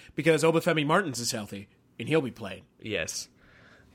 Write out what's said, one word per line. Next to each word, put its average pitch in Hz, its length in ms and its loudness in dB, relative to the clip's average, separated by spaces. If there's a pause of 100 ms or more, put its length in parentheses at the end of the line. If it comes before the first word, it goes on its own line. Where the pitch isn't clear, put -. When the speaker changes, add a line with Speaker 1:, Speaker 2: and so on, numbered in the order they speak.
(160)
Speaker 1:
because 151 280 4
Obafemi 160 420 2
Martins 156 340 2
is 117 120 -4
healthy, 101 360 -8 (320)
and 117 80 -8
he'll 151 140 4
be 123 100 -6
playing. 92 320 -12 (180)
Speaker 2:
Yes. 95 480 -6 (640)